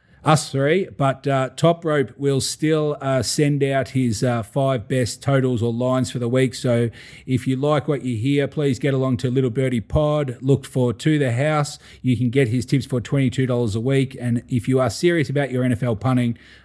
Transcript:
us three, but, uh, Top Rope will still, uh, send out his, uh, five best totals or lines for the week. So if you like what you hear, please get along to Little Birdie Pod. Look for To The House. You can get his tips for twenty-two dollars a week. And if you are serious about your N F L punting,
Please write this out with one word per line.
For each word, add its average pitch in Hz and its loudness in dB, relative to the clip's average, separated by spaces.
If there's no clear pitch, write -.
us 147 2
three, 147 0
but, 135 -2
uh, 131 0
Top 165 2
Rope 151 0
will 139 0
still, 151 -2
uh, 135 0
send 147 0
out 135 0
his, 127 0
uh, 120 0
five 135 -2
best 127 -2
totals 127 2
or 117 0
lines 127 -2
for 127 -6
the 117 -4
week. 131 2
So 120 0
if 131 -2
you 131 0
like 143 0
what 135 -2
you 123 -2
hear, 139 0
please 143 -2
get 139 0
along 123 0
to 127 -2
Little 127 0
Birdie 127 -2
Pod. 151 0
Look 135 2
for 123 -2
To 156 0
The 131 2
House. 147 0
You 127 2
can 120 0
get 135 2
his 117 -2
tips 135 0
for 123 -4
twenty-two 131 0
dollars 120 0
a 113 -2
week. 135 0
And 120 -2
if 120 -2
you 131 2
are 127 2
serious 170 0
about 139 -2
your 127 0
N 123 2
F 113 -2
L 120 -2
punting, 123 0